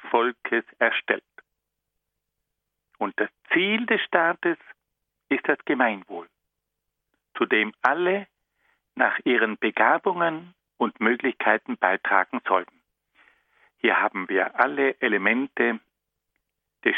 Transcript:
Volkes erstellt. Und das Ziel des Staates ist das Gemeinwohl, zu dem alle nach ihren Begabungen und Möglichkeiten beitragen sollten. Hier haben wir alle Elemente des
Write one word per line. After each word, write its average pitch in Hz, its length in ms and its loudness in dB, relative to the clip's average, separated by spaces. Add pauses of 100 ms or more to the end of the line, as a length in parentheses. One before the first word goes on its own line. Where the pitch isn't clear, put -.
Volkes 117 560 0 (140)
erstellt. - 440 0 (1700)
Und 101 220 -6
das 104 100 -2 (220)
Ziel 208 340 2
des 220 160 0
Staates 170 560 -2 (720)
ist - 180 -2
das 147 180 2
Gemeinwohl, 110 640 -2 (1080)
zu 117 100 0
dem 107 360 0
alle 180 460 0 (680)
nach 117 300 0
ihren 113 320 0
Begabungen 165 960 0 (240)
und - 220 -2
Möglichkeiten 113 760 0
beitragen 95 720 0
sollten. - 340 -2 (960)
Hier 104 240 0
haben 92 280 -4
wir 95 300 0
alle 135 420 0
Elemente 113 800 0 (1040)
des 104 140 2